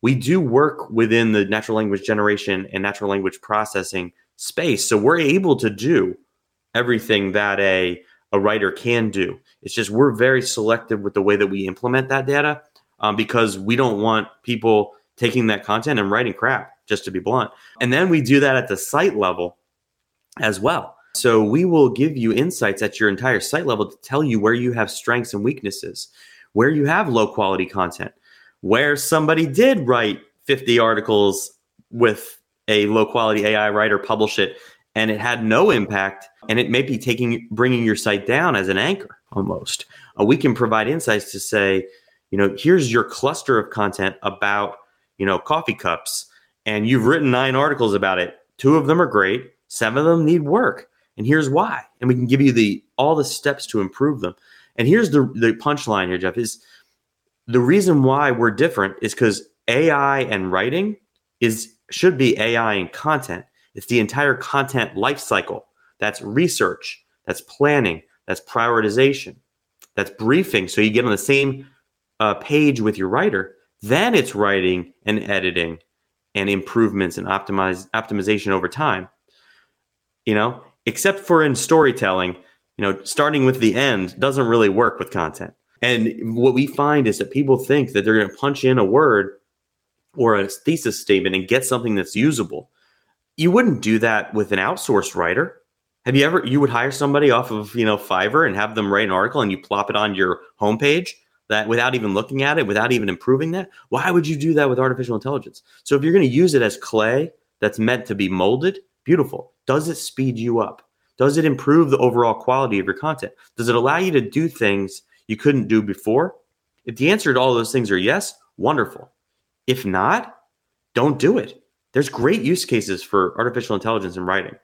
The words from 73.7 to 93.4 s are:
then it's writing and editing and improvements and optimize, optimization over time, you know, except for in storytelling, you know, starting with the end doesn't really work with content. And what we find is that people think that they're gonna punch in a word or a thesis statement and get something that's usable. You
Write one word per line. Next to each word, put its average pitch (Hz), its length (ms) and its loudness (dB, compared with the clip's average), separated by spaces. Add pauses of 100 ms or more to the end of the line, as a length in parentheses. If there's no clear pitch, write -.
then 175 320 0
it's 156 200 0
writing 95 580 0 (140)
and 107 180 0
editing 90 540 -4 (560)
and 101 160 -2
improvements 98 680 0
and 90 80 -8
optimize, 95 640 -4
optimization 107 640 -2
over 92 160 -2
time, 101 400 -4 (1160)
you 110 80 0
know, 117 280 -2 (240)
except 196 320 -2
for 170 240 2
in 143 140 2
storytelling, 107 800 2 (400)
you 104 60 -4
know, 98 220 -2
starting 147 420 0
with 131 120 2
the 107 160 2
end 110 460 -2
doesn't 135 260 0
really 113 220 4
work 107 300 0
with 90 120 -8
content. 80 440 -6 (280)
And 113 540 -2
what 123 160 4
we 135 140 2
find 147 420 0
is 101 100 0
that 101 120 -6
people 135 260 2
think 131 360 0
that 104 120 0
they're 110 160 4
gonna 95 160 -2
punch 139 280 -4
in 131 140 4
a 107 60 4
word 104 540 2 (760)
or 117 220 2
a 98 100 0
thesis 151 540 -4
statement 95 340 0
and 92 140 -4
get 127 160 0
something 120 300 -2
that's 95 200 -4
usable. 117 540 -2 (720)
You 165 120 2